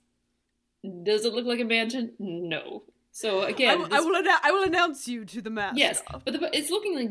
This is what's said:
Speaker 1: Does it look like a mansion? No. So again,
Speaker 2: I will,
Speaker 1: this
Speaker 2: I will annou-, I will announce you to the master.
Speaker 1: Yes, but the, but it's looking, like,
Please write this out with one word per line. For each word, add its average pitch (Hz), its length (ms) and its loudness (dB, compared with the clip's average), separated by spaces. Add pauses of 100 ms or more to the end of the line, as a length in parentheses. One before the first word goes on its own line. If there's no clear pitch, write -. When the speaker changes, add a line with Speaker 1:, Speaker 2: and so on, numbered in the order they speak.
(1040)
Speaker 1:
Does 214 220 2
it 233 100 0
look 240 120 -2
like 240 120 0
a 240 60 0
mansion? 226 560 0
No. 175 640 -6 (260)
So 202 320 -2
again, 220 280 2
Speaker 2:
I - 60 6
will, 160 120 -2
Speaker 1:
this 269 60 2
Speaker 2:
I 285 60 6
will 339 220 2
annou-, 339 220 4
I 294 80 4
will 392 100 2
announce 339 460 0
you 233 160 -8
to 208 180 -12
the 220 80 -10
master. 214 300 -4
Speaker 1:
Yes, - 200 4 (240)
but - 80 -
the, 302 60 -4
but - 160 -2
it's 294 160 0
looking, 403 240 0
like, 240 160 -2